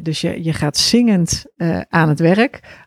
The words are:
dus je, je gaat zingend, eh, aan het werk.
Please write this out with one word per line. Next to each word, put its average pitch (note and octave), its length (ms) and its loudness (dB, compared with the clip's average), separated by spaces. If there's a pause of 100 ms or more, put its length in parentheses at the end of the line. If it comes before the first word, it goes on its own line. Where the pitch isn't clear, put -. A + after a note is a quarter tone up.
dus D#3+ 200 -6
je, E3+ 220 -6
je D#3+ 100 -2
gaat D3 240 -4
zingend, A3 680 2 (100)
eh, E3 340 -2
aan D#3+ 200 2
het D3 100 0
werk. F#3+ 680 0